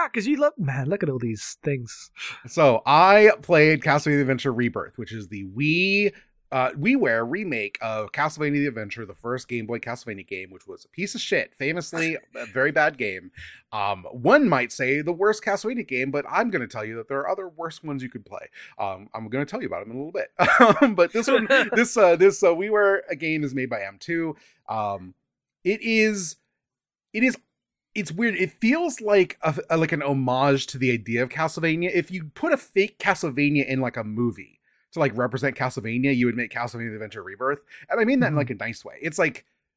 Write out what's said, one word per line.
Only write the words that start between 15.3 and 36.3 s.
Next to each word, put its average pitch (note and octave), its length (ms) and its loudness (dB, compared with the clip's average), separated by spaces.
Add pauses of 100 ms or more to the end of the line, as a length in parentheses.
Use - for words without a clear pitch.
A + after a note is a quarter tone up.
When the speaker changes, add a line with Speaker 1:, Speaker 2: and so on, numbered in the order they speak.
Speaker 2:
Castlevania A3+ 440 -4
game, C3 220 -4
but C#3 180 -4
I'm G#3+ 220 0
gonna C#3+ 180 -4
tell G#2+ 160 -8
you A2 120 -10
that A2+ 120 -12
there C#3 120 -4
are D#3+ 100 -4
other F#3+ 200 -4
worse D#3+ 340 -12
ones C#3+ 180 -6
you B2+ 80 -8
could A2+ 160 -14
play. - 240 -16 (300)
Um, G2 340 -6
I'm A2 160 -10
gonna C3+ 160 -2
tell A#3 160 -8
you E3+ 60 -8
about F2 200 -6
them A2+ 40 -16
in A#2+ 60 -10
a C#3 60 -8
little D#3+ 80 -12
bit. F#3 200 -6 (480)
<laughs> - 40 6
Um, A3+ 120 2
but F3 180 4
this A3+ 140 -2
one, A3 200 2
Speaker 1:
<laughs> B3 260 2
Speaker 2:
this, A#3+ 220 2
uh, F3+ 200 6
this, F#3 260 6
uh, G3 80 6
WiiWare G3 680 0
game D#3+ 240 -2
is C3 100 -6
made B2+ 160 -4
by A2 140 -4
M G2 160 -12
two. E3 360 -4 (320)
Um, G2+ 460 -6 (500)
it G#3 200 0
is, G#3+ 540 0 (760)
it A3 100 2
is, B3+ 140 2 (580)
it's G3+ 160 -6
weird. G#3+ 220 -2
It F3+ 200 -2
feels C#4+ 480 0
like G3+ 420 4
a, D#3 120 0 (140)
a, E3 80 2
like D#3+ 140 2
an D3 100 -2
homage C#3 640 2
to C3 140 -12
the B2+ 120 2
idea A#2 300 -2
of B2+ 80 -2
Castlevania. E3 640 -2
If E3+ 160 0
you F3+ 140 -8 (100)
put E4 180 -2
a C#4+ 60 2
fake - 400 -2
Castlevania D3 680 0
in, C3 140 -2
like, B2 160 -4
a A2+ 60 -6
movie G#2+ 560 -6 (340)
to, E3+ 60 -8
like, C3+ 160 2
represent A#2+ 400 -2
Castlevania, B2+ 600 -2
you A#2+ 100 4
would A#2 100 2